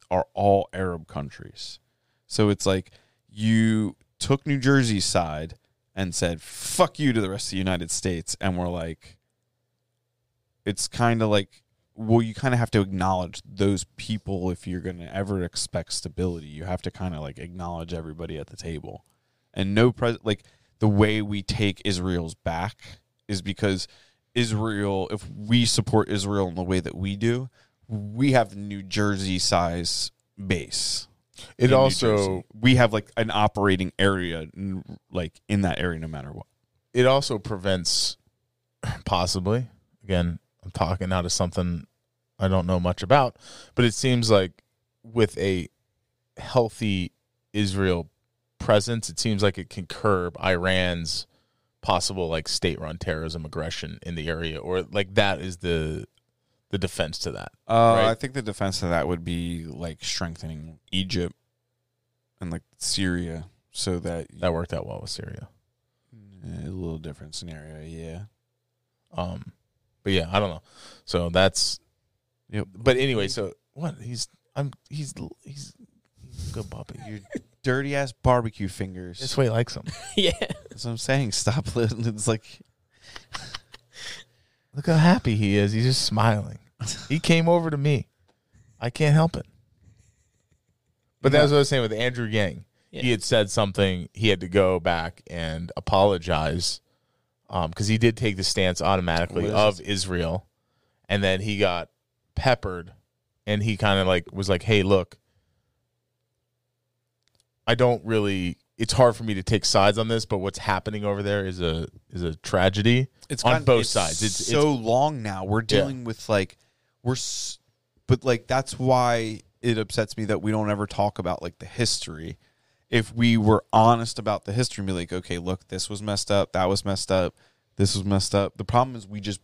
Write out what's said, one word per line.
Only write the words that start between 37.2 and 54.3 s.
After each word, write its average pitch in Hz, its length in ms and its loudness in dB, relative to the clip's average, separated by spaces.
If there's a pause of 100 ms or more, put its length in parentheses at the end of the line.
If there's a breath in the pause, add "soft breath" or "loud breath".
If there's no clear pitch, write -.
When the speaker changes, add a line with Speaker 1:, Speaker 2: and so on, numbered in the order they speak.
Speaker 2:
prevents, 92 800 -2 (680)
<clears throat> - 220 -6
possibly, 98 640 0 (340)
again, 87 360 -2 (260)
I'm 98 60 -14
talking 92 420 -2
out 90 140 0
of 85 60 -4
something 87 540 -2 (520)
I 98 100 0
don't 92 180 2
know 90 140 0
much 90 220 -2
about, 127 340 4 (380 loud breath)
but 123 100 4
it 117 100 4
seems 120 360 2
like 95 320 4 (400)
with 110 340 0
a 95 320 0 (680)
healthy 107 760 -2 (400)
Israel 95 560 0 (500)
presence, 113 520 2
it 82 80 -10
seems 107 240 0
like 98 160 2
it 90 100 -10
can 90 180 -10
curb 90 560 0
Iran's 90 840 0 (540)
possible, 92 480 0
like, 80 180 -2
state-run 80 520 -4
terrorism 80 460 -6
aggression 78 640 -8
in 85 80 -8
the 80 140 -6
area, 80 280 -4